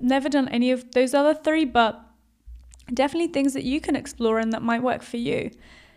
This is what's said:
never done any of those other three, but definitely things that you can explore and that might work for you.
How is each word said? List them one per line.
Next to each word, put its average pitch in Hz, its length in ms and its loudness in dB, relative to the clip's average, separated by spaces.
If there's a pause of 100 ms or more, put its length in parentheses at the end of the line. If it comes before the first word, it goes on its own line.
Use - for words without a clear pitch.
never 269 260 2
done 269 200 0
any 247 220 0
of 254 200 -2
those 254 240 2
other 294 180 4
three, 311 320 2
but 233 400 2 (880)
definitely 285 360 0
things 277 260 0
that 277 80 -4
you 269 180 -2
can - 140 -2
explore 220 460 -2
and 226 120 -2
that 220 100 -4
might 233 200 0
work 254 180 -2
for - 160 -12
you. 233 340 -4 (460)